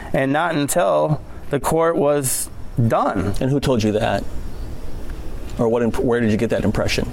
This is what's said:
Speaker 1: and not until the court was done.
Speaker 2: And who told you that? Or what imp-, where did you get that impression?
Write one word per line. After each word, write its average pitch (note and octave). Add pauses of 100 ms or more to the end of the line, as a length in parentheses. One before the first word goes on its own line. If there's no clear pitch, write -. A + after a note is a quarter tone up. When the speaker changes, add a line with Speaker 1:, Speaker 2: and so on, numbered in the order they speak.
(120)
Speaker 1:
and C3+
not E3
until D#3 (280)
the C#3
court E3
was C#3+ (400)
done. B2
Speaker 2:
And C3
who C#3
told B2
you G#2+
that? G#2 (1300)
Or A#2
what A#2+
imp-, A2+
where A#2+
did A#2
you G#2+
get G#2+
that G2
impression? -